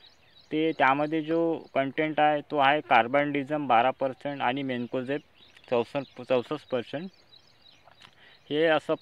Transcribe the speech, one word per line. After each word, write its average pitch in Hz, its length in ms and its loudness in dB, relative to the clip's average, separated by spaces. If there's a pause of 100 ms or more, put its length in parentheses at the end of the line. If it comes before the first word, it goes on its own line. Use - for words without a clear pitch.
(540)
ते, 156 200 0
त्यामध्ये 147 500 2
जो 165 360 -2 (160)
कंटेंट 143 460 -2
आहे, 151 200 2 (100)
तो 156 80 -2
आहे 143 220 4
कार्बनडिझम 143 840 0
बारा 123 240 4
पर्सेंट 135 500 -6
आणि 127 220 -2
मेन्कोझेब 131 580 -6 (500)
चौसष्ट, 127 520 -4
चौसष्ट 131 480 -2
पर्सेंट. 139 380 -6 (1400)
हे 151 140 0
असं 156 380 0